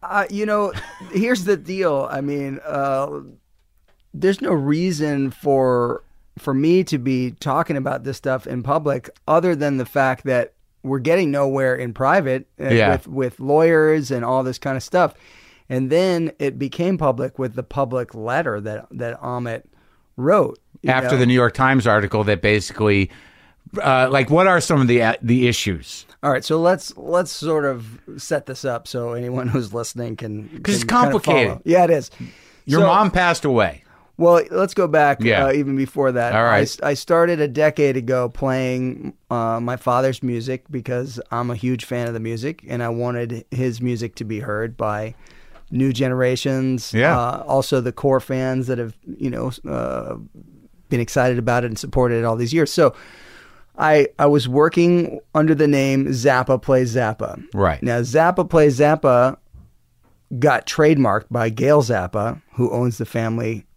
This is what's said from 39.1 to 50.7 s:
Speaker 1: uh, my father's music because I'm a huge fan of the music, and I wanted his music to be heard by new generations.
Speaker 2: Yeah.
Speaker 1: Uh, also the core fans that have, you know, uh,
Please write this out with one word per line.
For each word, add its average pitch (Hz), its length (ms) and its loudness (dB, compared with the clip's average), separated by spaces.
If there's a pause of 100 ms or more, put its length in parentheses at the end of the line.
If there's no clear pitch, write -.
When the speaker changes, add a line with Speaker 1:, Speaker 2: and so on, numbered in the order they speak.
Speaker 1:
uh, 113 280 -2
my 120 180 -4
father's 127 460 0
music 127 480 -6
because 127 480 -6 (120)
I'm 120 200 -4
a 120 60 -6
huge 123 300 -4
fan 120 220 -6
of 117 60 -8
the 113 60 -6
music, 113 480 -8
and 123 140 -6
I 117 80 -4
wanted 120 600 -6
his 123 300 -4
music 120 360 -4
to - 80 -10
be 107 160 -8
heard 110 360 -6
by 110 380 -4 (560)
new 131 240 0
generations. 127 960 -2
Speaker 2:
Yeah. 131 260 2
Speaker 1:
Uh, 123 300 -4
also 135 320 0
the 123 100 -4
core 131 300 0
fans 131 460 -4
that 127 100 -2
have, 117 180 -8 (220)
you 135 140 -4
know, 120 200 -6 (160)
uh, 62 500 -6 (720)